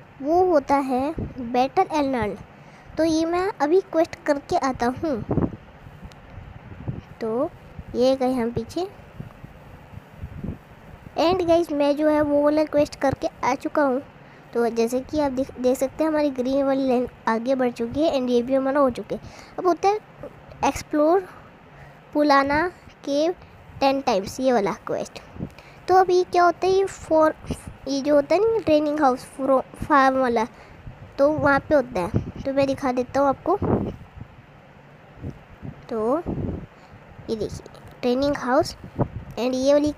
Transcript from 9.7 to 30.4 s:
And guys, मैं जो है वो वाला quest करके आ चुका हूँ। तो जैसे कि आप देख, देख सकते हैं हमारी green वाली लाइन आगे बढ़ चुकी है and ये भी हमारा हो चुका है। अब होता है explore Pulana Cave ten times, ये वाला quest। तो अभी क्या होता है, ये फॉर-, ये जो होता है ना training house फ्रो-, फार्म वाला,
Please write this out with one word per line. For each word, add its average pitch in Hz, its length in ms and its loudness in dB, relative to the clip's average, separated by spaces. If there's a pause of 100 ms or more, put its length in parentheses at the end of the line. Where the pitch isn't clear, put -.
And 349 300 2
guys, 339 240 2
मैं 285 260 2
जो 302 120 2
है 302 120 4
वो 294 220 2
वाला 302 220 2
quest 294 300 0
करके 269 320 -2 (160)
आ 254 120 0
चुका 311 280 -2
हूँ। 269 180 0 (520)
तो 233 160 0
जैसे 233 300 0
कि 302 200 -4
आप 285 120 2
देख, 262 160 -2 (120)
देख 254 180 2
सकते 269 260 -2
हैं 320 60 2
हमारी 302 220 2
green 262 340 0
वाली 269 220 0
लाइन 247 200 2 (200)
आगे 226 280 0
बढ़ 254 160 0
चुकी 240 320 -4
है 320 100 2
and 254 160 -2
ये 240 120 2
भी 254 120 -2
हमारा 269 260 0
हो 269 100 4
चुका 208 260 -8
है। - 60 -12 (380)
अब 359 80 -4
होता 349 220 2
है 427 100 0 (680)
explore 311 600 2 (840)
Pulana 294 540 4 (380)
Cave 302 300 0 (440)
ten 277 220 2
times, 208 380 -2
ये 262 140 2
वाला 202 200 0 (140)
quest। - 320 -6 (680)
तो 359 80 4
अभी 359 280 4
क्या 349 200 2
होता 349 240 2
है, 381 60 2
ये 392 120 2
फॉर-, 311 500 2 (520)
ये 277 140 -2
जो 294 140 2
होता 285 200 2
है 370 80 2
ना 453 160 2
training 302 420 2
house 254 240 2 (100)
फ्रो-, 269 260 2 (220)
फार्म 269 340 4
वाला, 240 280 0 (720)